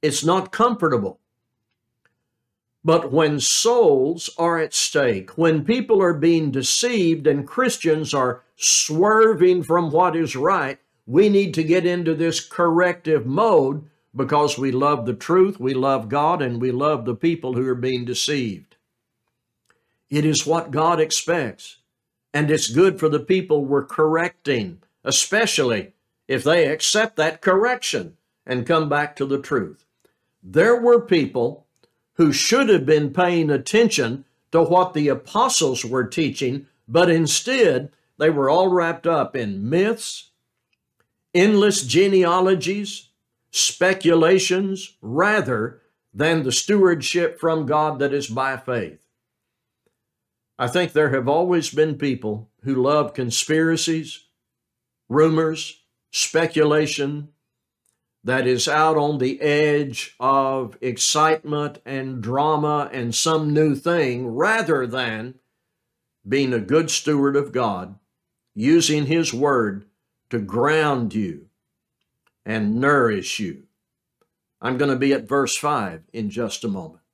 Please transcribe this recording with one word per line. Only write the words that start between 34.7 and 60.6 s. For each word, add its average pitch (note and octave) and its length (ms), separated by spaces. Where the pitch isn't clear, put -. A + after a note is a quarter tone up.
the D3+ 160
apostles D#3 760
were B2 200
teaching, C3+ 600
but E3 220
instead E3 800
they D3+ 100
were C#3+ 220
all F#3 180
wrapped E3+ 380
up D#3+ 280
in G#2 360
myths, G#3 560
endless G3+ 480
genealogies, F#3 1300
speculations, F#3 1500
rather C3+ 800
than D#3 300
the C3 80
stewardship E3+ 880
from D#3+ 280
God D3+ 320
that C#3 160
is C#3 120
by C3 300
faith. A2+ 500
I B2 100
think F3 240
there D3+ 180
have B2+ 180
always E3+ 420
been D3+ 260
people A2+ 520
who C3+ 120
love C3+ 400
conspiracies, D#3+ 1120
rumors, D#3+ 720
speculation D3+ 1160
that B2+ 220
is B2 200
out D#3 300
on D3 220
the C3 220
edge D3 800
of C3+ 640